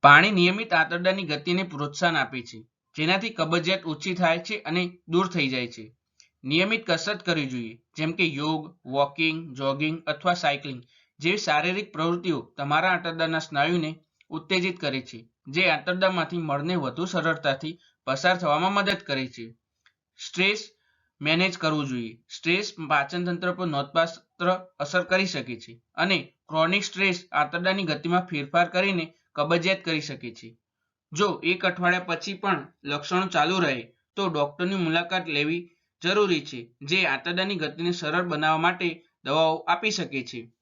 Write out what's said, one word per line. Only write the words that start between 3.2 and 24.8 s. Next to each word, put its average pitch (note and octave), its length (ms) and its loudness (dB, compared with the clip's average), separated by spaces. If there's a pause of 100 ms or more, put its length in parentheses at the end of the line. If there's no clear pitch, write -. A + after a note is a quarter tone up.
કબજિયાત E3+ 560 0
ઓછી E3 280 -4
થાય E3+ 260 4
છે G#3 220 -8
અને F3 460 -2
દૂર F3+ 200 2
થઈ F3 200 0
જાય B2+ 200 -2
છે. A2 280 -16 (480)
નિયમિત F#3+ 420 0
કસરત F3+ 380 -2
કરવી D#3+ 220 0
જોઈએ, A#2 360 -8 (160)
જેમ D#3+ 140 -2
કે E3+ 120 0
યોગ, D#3 640 -2
વોકિંગ, C#3+ 680 -2
જોગિંગ C#3 540 -2
અથવા E3 260 0
સાયકલિંગ C#3+ 500 -2 (360)
જેવી F3 180 0
શારીરિક F3 560 0
પ્રવૃત્તિઓ E3+ 640 -2
તમારા D3+ 320 2
આંતરડાના E3 500 0
સ્નાયુને D#3 520 0 (380)
ઉત્તેજિત F3 500 -2
કરે C3+ 220 -2
છે, A#2 280 -18 (180)
જે D#3 220 0
આંતરડામાંથી F3 680 0
મળને D#3 380 -2
વધુ C#3+ 300 -2
સરળતાથી D#3 760 -2 (280)
પસાર F3+ 300 2
થવામાં F3 360 2
મદદ G3 240 0
કરે C3+ 300 -4
છે. A#2 280 -14 (640)
સ્ટ્રેસ G3 540 -2 (500)
મેનેજ F3 360 2
કરવું D3+ 300 0
જોઈએ. A#2 420 -6
સ્ટ્રેસ F#3+ 440 -2 (160)
પાચન D3+ 360 0
તંત્ર F3+ 280 -2
પર F3+ 120 -4
નોંધપાત્ર E3 840 -2 (320)
અસર F3 240 0